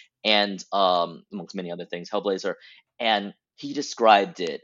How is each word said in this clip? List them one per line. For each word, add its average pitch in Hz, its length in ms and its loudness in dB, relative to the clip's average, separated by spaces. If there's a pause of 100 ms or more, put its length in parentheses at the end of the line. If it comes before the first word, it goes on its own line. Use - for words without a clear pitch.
(220)
and, 104 480 2
um, 90 520 2 (100)
amongst 90 220 -12
many 90 180 -8
other 87 140 -10
things, 87 240 -12
Hellblazer. 95 460 -4 (420)
And 104 340 0 (220)
he 143 200 -12
described 107 640 4
it 78 240 -6